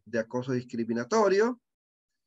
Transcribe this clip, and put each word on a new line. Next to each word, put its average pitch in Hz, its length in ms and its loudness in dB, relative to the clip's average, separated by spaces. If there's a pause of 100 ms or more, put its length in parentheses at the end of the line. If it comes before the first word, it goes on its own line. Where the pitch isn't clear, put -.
de 113 140 -4
acoso 127 340 -4
discriminatorio, 151 1080 0 (680)